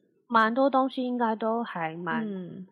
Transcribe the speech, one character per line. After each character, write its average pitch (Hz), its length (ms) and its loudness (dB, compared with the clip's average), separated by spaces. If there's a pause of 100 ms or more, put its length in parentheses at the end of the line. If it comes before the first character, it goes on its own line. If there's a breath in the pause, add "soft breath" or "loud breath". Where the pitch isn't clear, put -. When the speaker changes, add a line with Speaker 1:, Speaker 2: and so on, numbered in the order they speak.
(260)
Speaker 1:
蛮 226 280 4
多 269 160 4
东 262 180 4
西 262 140 -4
应 247 160 -4
该 226 180 0
都 226 260 -2
还 165 340 -6
蛮， 175 300 -2
Speaker 2:
嗯。 185 460 -10